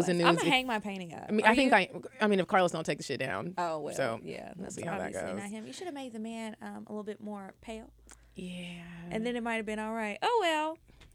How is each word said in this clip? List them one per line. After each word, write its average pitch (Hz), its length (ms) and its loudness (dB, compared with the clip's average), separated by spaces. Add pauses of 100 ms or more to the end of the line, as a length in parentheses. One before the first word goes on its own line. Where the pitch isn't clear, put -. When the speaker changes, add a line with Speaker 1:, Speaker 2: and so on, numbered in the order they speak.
Speaker 1:
was. - 20 2
Speaker 2:
and 175 120 4
Speaker 1:
I'ma 247 100 8
Speaker 2:
News. 339 120 4
Speaker 1:
hang 254 240 4
my 226 120 0
painting 190 340 -8
up. - 140 -10
Speaker 2:
I - 60 -2
mean, 214 120 4
Speaker 1:
Are 214 60 12
Speaker 2:
I 233 40 6
think 262 160 6
Speaker 1:
you? 226 60 10
Speaker 2:
I, 185 120 4 (320)
I 214 60 4
mean, 196 120 6
if 165 80 2
Carlos 185 240 6
don't 160 140 -4
take 151 140 0
the - 40 -10
shit 131 160 -4
down. 139 380 -4
Speaker 1:
Oh, 170 220 -2
well, 147 140 -6
Speaker 2:
So, 127 300 0
Speaker 1:
yeah, - 320 -10
Speaker 2:
we'll 185 80 -10
Speaker 1:
that's - 120 -10
Speaker 2:
see - 80 -8
how 165 160 -4
that - 80 -4
Speaker 1:
obviously - 260 -4
Speaker 2:
goes. 202 80 -6
Speaker 1:
not 202 80 -8
him. 220 180 -10
You 262 60 -14
should 359 140 -10
have 320 60 -8
made 269 200 -10
the 226 60 -10
man, 226 420 -8
um, 208 260 -12
a 214 60 -12
little 214 100 -8
bit 208 180 -8
more 202 380 -12
pale. 220 300 -14 (460)
Speaker 2:
Yeah. 180 180 -10 (580)
Speaker 1:
And 220 140 -2
then 240 100 -2
it 233 80 -4
might 226 140 -2
have 220 80 -4
been 214 140 -4
all 220 140 -4
right. 214 280 -2
Oh, 466 200 4
well. 320 360 2 (380)